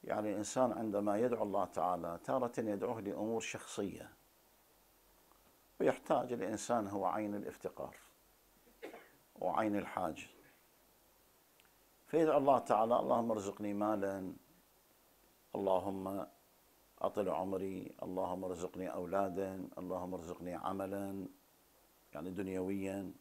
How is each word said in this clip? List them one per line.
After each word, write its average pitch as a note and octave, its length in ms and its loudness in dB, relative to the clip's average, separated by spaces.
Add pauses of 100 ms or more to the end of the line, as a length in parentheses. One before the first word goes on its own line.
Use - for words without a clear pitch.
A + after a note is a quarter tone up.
يعني G#2+ 280 0
الإنسان A2 400 2
عندما G#2 460 2
يدعو A#2 260 2
الله G2 220 2
تعالى E2+ 580 -2
تارة C3 340 0
يدعوه A2 440 -2
لأمور G#2+ 400 -2
شخصية، - 720 -6 (1700)
ويحتاج B2+ 540 2
الإنسان A2+ 540 0
هو G2 180 -2
عين G#2 300 0
الافتقار - 600 -8 (1400)
وعين G2+ 400 2
الحاجة، F2+ 520 -2 (1800)
فيدعو D#3 300 6
الله C3+ 220 8
تعالى: A2+ 400 6
"اللهم A#2 320 4
ارزقني G#2 420 -2
مالاً، G2 600 0 (1200)
اللهم F#2+ 720 0 (760)
أطل G2 280 2
عمري، F#2+ 720 -2
اللهم F2+ 400 -2
ارزقني F2+ 500 -4
أولادا، F#2+ 840 -2
اللهم F#2 360 -4
ارزقني F2 420 -6
عملا"، G2 720 -4 (880)
يعني D#2+ 180 -6
دنيويا. F#2+ 880 -2